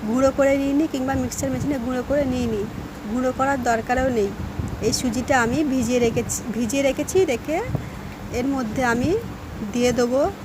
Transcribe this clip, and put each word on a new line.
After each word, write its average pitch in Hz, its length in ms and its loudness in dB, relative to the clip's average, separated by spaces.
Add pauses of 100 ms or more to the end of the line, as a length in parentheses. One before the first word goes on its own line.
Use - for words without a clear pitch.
গুঁড়ো 254 300 4
করে 277 200 4
নিইনি 277 360 2
কিংবা 269 220 -2
মিক্সচার 262 360 -2
মেশিনে 262 280 -2
গুঁড়ো 247 300 -2
করে 285 160 2
নিইনি, 240 380 0 (480)
গুঁড়ো 254 220 0
করার 262 300 2
দরকারও 247 460 2
নেই। 220 200 2 (540)
এই 226 100 2
সুজিটা 247 500 2
আমি 254 220 2
ভিজিয়ে 247 340 2
রেখেছি, 233 440 0 (120)
ভিজিয়ে 240 280 0
রেখেছি। 285 420 2
রেখে 302 360 -2 (720)
এর 247 140 -2
মধ্যে 262 380 -2
আমি 254 340 2 (540)
দিয়ে 247 200 2
দেবো 247 380 2 (140)